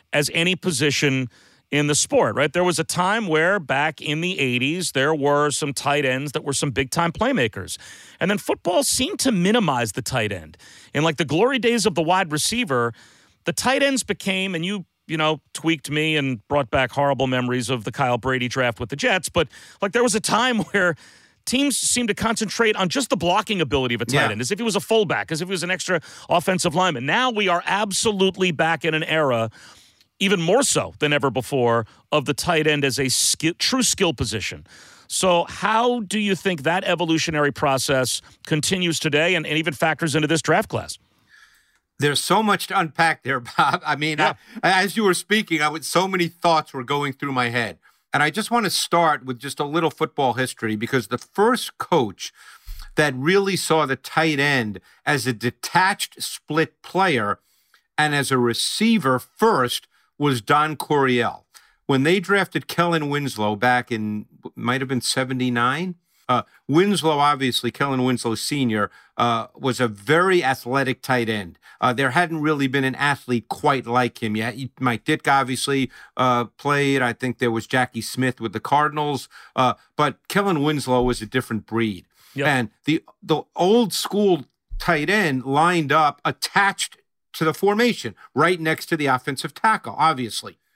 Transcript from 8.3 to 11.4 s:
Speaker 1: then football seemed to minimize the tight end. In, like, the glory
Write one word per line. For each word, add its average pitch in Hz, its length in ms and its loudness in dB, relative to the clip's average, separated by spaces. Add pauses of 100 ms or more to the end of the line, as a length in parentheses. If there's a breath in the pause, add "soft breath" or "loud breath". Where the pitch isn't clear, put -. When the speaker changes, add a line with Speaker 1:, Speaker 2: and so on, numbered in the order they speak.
Speaker 1:
then 294 80 0
football 311 460 0
seemed 302 360 -2
to 262 120 2
minimize 175 600 2
the 127 100 -6
tight 110 280 -2
end. 80 260 -12 (380 loud breath)
In, 143 80 0
like, 160 140 0
the - 80 0
glory 220 340 2